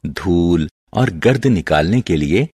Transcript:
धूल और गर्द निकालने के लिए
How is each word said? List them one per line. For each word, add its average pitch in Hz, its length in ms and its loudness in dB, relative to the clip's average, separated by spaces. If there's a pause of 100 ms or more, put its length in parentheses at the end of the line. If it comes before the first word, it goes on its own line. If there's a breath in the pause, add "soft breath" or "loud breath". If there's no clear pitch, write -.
धूल 85 640 0 (220)
और 127 180 0
गर्द 117 360 0
निकालने 90 540 2
के 85 160 -2
लिए 82 400 0